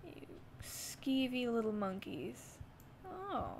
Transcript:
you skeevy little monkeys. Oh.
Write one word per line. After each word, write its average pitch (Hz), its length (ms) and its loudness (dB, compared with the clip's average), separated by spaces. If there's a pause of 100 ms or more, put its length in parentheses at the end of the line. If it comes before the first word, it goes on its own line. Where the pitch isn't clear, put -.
you - 220 -10 (340)
skeevy 254 880 2
little 220 220 6
monkeys. 190 840 0 (520)
Oh. 370 500 -2